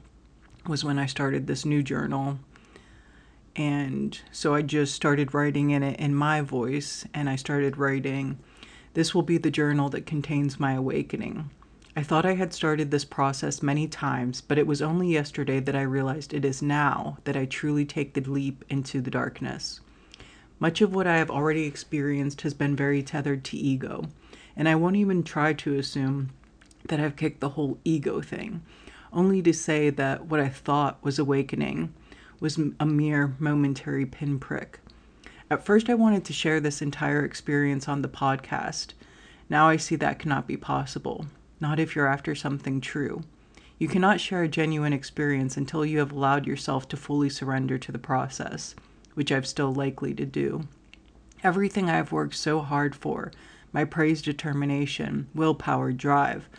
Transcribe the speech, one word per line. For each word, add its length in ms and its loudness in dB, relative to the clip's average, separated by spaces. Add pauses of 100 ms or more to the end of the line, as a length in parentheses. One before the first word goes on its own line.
(680)
was 180 -2
when 140 0
I 80 0
started 400 -2
this 180 -2
new 180 2
journal. 560 -2 (1200)
And 640 -2 (100)
so 240 0
I 60 4
just 340 0
started 380 2
writing 380 2
in 120 4
it 160 -2
in 160 0
my 280 2
voice, 720 -4
and 160 -2
I 60 0
started 420 0
writing, 600 -2 (540)
"This 220 0
will 80 4
be 160 2
the 120 2
journal 380 2
that 160 -6
contains 560 -2
my 140 2
awakening. 720 -4 (480)
I 60 0
thought 240 2
I 80 4
had 180 0
started 380 0
this 160 0
process 560 -2
many 260 0
times, 540 -4
but 160 0
it 80 4
was 160 0
only 260 2
yesterday 520 0
that 140 -2
I 60 0
realized 540 -2
it 100 0
is 160 0
now 640 0
that 140 -2
I 80 0
truly 400 0
take 260 -4
the 80 -2
leap 480 -4
into 320 -2
the 100 -4
darkness. 680 -6 (800)
Much 200 0
of 140 6
what 120 2
I 100 4
have 160 2
already 320 2
experienced 800 -2
has 120 -2
been 220 0
very 260 2
tethered 420 -2
to 120 -8
ego, 520 -2 (480)
and 120 2
I 80 6
won't 200 2
even 280 4
try 280 0
to 220 -2
assume 560 -2 (560)
that 140 -2
I've 160 -2
kicked 240 -2
the 100 -2
whole 340 -2
ego 380 0
thing, 400 -10 (500)
only 300 4
to 100 6
say 380 2
that 360 -2
what 120 2
I 100 2
thought 540 0
was 160 0
awakening 720 0 (460)
was 180 -2
m-, 220 0
a 80 2
mere 540 2
momentary 640 0
pinprick. 720 -6 (720)
At 160 0
first, 240 6
I 40 6
wanted 300 6
to 80 -8
share 280 2
this 200 -2
entire 440 0
experience 640 0
on 140 -2
the 60 -2
podcast. 840 -2 (580)
Now 180 8
I 80 6
see 200 -2
that 240 0
cannot 260 0
be 100 -4
possible, 720 -6 (340)
not 200 0
if 160 -2
you're 100 4
after 300 0
something 440 -2
true. 440 -4 (540)
You 100 0
cannot 320 4
share 240 0
a 40 2
genuine 440 0
experience 640 0
until 280 -2
you 140 0
have 140 0
allowed 340 2
yourself 420 -4
to 80 -8
fully 320 0
surrender 480 -2
to 160 -8
the 60 -8
process, 800 -4 (380)
which 160 -2
I've 160 2
still 260 0
likely 420 -2
to 120 -4
do. 400 -2 (800)
Everything 440 2
I 60 2
have 160 0
worked 240 -2
so 240 0
hard 380 0
for, 340 -6 (420)
my 120 0
praise, 360 2
determination, 1120 -2
willpower, 600 2
drive, 560 2 (100)